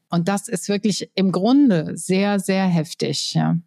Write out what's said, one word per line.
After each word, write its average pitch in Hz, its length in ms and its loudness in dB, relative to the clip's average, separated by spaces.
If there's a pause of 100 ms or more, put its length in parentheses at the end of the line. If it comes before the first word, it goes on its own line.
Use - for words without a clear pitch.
Und 170 200 0
das 202 180 -2
ist - 220 -8
wirklich 202 460 -2
im 190 180 0
Grunde 202 640 2
sehr, 196 420 0
sehr 190 280 0
heftig, 151 680 -2
ja. 160 220 2 (100)